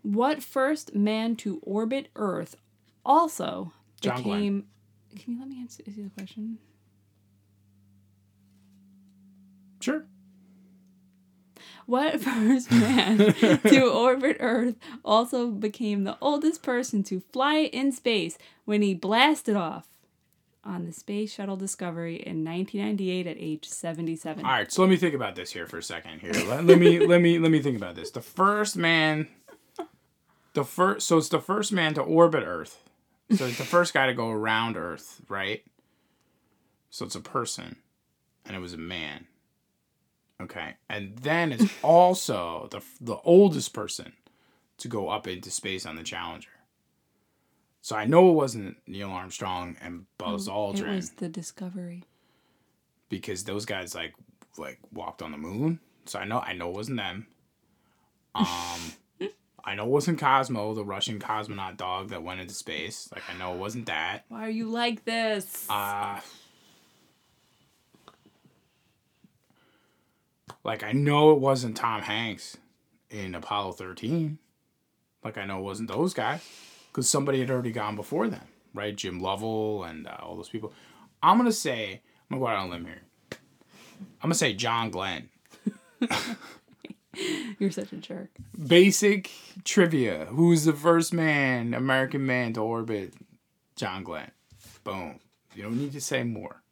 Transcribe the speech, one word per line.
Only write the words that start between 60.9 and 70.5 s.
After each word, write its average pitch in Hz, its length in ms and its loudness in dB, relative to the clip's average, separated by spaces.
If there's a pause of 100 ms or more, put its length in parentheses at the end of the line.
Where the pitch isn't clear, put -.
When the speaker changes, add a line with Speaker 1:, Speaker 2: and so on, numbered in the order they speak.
Speaker 2:
cosmonaut 101 580 -6
dog 92 320 -6
that 90 140 -10
went 92 160 -8
into 87 140 -14
space. - 600 -10
Like, 98 100 -14 (100)
I 90 40 -12
know 90 160 -8
it 90 60 -8
wasn't 110 280 -8
that. 82 400 -6
Speaker 1:
Why 220 180 -12
are 220 40 -8
you 220 200 -6
like 233 360 -4
this? 220 600 -4
Speaker 2:
Uh, 101 520 -4 (4000)